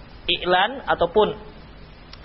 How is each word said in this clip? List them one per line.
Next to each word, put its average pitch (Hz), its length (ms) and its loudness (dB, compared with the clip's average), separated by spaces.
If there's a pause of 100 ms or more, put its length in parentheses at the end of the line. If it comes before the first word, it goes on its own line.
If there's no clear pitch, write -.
(260)
Iklan 180 640 0
ataupun, 175 480 2 (880)